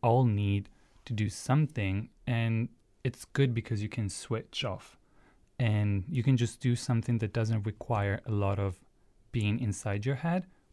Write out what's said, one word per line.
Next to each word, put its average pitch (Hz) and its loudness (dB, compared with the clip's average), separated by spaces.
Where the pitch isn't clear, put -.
all 123 4
need 101 2
to - -8
do 107 0
something, 110 0
and 117 0
it's - -6
good 135 2
because 110 -2
you 104 -4
can 104 -4
switch - -6
off - -8
and 104 2
you 127 -2
can 131 6
just 117 0
do 123 2
something 117 0
that 107 -4
doesn't 110 0
require 101 -2
a - -8
lot 101 0
of 98 -2
being 110 0
inside 104 -2
your 135 0
head, 170 -2